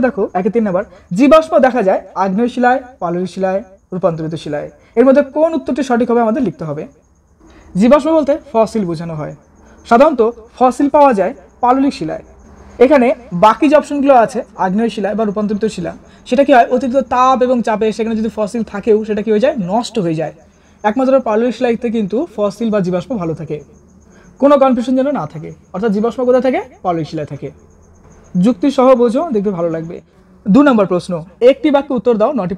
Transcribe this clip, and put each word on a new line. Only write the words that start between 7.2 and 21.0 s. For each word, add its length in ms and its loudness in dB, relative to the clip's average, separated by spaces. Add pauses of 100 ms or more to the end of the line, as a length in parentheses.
জীবাশ্ম 420 4
বলতে 160 2 (180)
ফসিল 400 0
বোঝানো 300 -10
হয়। 140 -10 (520)
সাধারণত 360 4 (340)
ফসিল 380 2
পাওয়া 240 6
যায় 140 -2 (280)
পাললিক 380 2
শিলায়। 260 -8 (540)
এখানে 280 4 (380)
বাকি 240 4
যে 120 4
অপশনগুলো 340 2 (100)
আছে 140 -4 (260)
আগ্নেয় 300 0
শিলায় 240 -4
বা 60 -2
রূপান্তরিত 400 -4 (100)
শিলা, 180 -8 (360)
সেটা 180 2
কি 100 2
হয়, 180 6
অতিরিক্ত 240 -2 (160)
তাপ 320 2
এবং 100 0 (100)
চাপে 200 -2 (100)
সেখানে 240 -4
যদি 160 -4
ফসিল 260 -4 (100)
থাকেও 260 0 (100)
সেটা 160 -4
কি 80 -2
হয়ে 120 2
যায়, 100 2 (180)
নষ্ট 240 -4 (100)
হয়ে 160 -4
যায়। 120 -8 (500)
একমাত্র 300 0 (140)